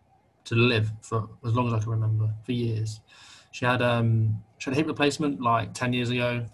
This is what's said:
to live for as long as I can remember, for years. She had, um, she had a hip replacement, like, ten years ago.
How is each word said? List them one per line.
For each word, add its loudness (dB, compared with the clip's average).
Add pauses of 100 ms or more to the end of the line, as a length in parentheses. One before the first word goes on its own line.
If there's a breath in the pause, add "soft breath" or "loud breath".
(460)
to -6
live 2 (100)
for -4 (160)
as -2
long 2
as 0
I 0
can -2
remember, 0 (100)
for -4
years. -4 (520 loud breath)
She -6
had, 2
um, 2 (160)
she -12
had -2
a 0
hip 2
replacement, 0
like, 2
ten -2
years 0
ago. 0